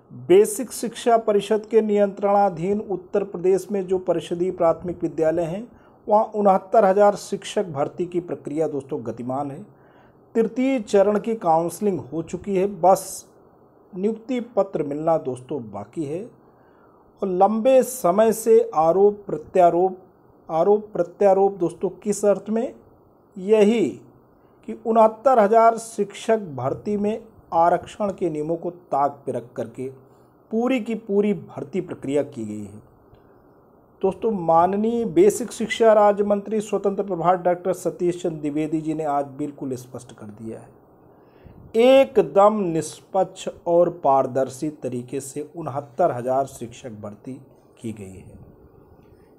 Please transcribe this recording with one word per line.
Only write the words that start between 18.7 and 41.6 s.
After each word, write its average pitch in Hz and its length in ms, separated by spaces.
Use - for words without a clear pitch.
आरोप 185 520
प्रत्यारोप, 175 720
आरोप 196 440
प्रत्यारोप 196 640
दोस्तों 170 320
किस 202 360
अर्थ 196 240
में? 226 240
यही 208 500
कि 220 60
उनहत्तर 226 540
हजार 226 380
शिक्षक - 640
भर्ती 135 420
में 208 260
आरक्षण 165 580
के 185 180
नियमों 156 280
को 170 120
ताक 143 420
पे 127 60
रख 120 220
करके 127 340
पूरी 247 280
की 220 180
पूरी 208 360
भर्ती 165 480
प्रक्रिया 139 420
की 117 220
गई 107 200
है। 101 160
दोस्तों, 196 320
माननीय 196 760
बेसिक 196 440
शिक्षा 220 420
राज्य 208 300
मंत्री 208 380
स्वतंत्र 196 420
प्रभार 180 360
डॉक्टर 180 340
सतीश 170 500
चंद्र 160 160
द्विवेदी 151 420
जी 156 120
ने 156 120
आज 143 200
बिल्कुल 143 380
स्पष्ट - 360
कर 113 160
दिया 110 320
है, - 100